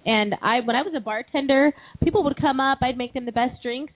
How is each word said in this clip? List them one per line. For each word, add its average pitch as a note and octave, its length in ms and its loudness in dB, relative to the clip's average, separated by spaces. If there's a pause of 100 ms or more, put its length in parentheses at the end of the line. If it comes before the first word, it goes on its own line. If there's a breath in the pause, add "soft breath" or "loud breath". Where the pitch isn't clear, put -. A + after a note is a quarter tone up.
And G#3+ 340 2
I, A#3 240 2
when A#3 120 0
I C4+ 60 0
was E4+ 140 -6
a C4 40 -6
bartender, C4+ 720 2 (300 loud breath)
people F4+ 220 2
would C#4+ 160 -2
come C4+ 200 2
up, C4+ 220 2
I'd B3+ 140 0
make B3 180 -6
them B3 120 -6
the A#3 60 -6
best A#3+ 300 -2
drinks, B3+ 340 -6